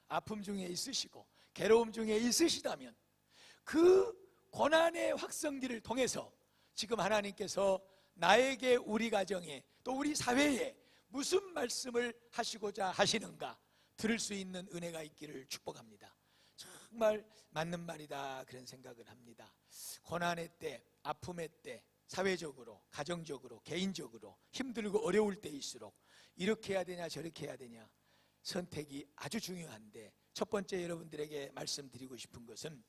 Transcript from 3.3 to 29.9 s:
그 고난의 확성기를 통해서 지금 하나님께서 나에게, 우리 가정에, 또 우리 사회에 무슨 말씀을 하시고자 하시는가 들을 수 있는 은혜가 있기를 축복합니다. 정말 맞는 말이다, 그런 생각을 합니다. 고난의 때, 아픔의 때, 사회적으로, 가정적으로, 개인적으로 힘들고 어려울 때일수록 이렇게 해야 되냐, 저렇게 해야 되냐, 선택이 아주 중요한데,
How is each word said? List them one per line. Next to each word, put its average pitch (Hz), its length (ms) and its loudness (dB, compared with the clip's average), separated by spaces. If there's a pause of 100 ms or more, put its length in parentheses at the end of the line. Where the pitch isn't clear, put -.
그 370 640 6 (220)
고난의 320 640 4
확성기를 262 680 -4
통해서 220 520 -2 (400)
지금 220 260 -2
하나님께서 196 800 2 (360)
나에게, 247 600 8
우리 226 340 0
가정에, 180 520 0 (200)
또 262 140 -2
우리 294 180 0
사회에 247 600 4 (320)
무슨 359 460 0
말씀을 240 680 -2 (120)
하시고자 208 580 -4
하시는가 175 680 2 (380)
들을 - 220 0
수 - 160 -4
있는 185 400 -6
은혜가 170 300 -8
있기를 151 440 -12
축복합니다. - 680 -14 (400)
정말 214 680 0 (260)
맞는 170 300 -4
말이다, 143 640 -8
그런 127 200 -16
생각을 127 440 -18
합니다. 117 440 -20 (500)
고난의 170 540 -2
때, 139 260 -8 (200)
아픔의 165 460 -6 (120)
때, 120 220 -14 (240)
사회적으로, 147 840 -4
가정적으로, 147 720 -8
개인적으로 147 760 -6 (140)
힘들고 208 540 -2
어려울 202 300 4
때일수록 135 640 -12 (360)
이렇게 202 380 0
해야 185 100 2
되냐, 175 260 -6
저렇게 151 380 -8
해야 131 100 -10
되냐, 117 300 -18 (540)
선택이 151 720 -6
아주 - 240 -6
중요한데, 113 720 -12 (200)